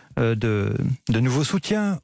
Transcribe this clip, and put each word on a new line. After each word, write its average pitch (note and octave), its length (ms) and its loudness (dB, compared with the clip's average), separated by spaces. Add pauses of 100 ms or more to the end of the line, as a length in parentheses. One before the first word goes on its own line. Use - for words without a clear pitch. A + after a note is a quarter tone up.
(180)
euh, A#2 160 2
de, G#2 400 0 (340)
de A2+ 120 2
nouveaux C3 240 2
soutiens, G3+ 600 -2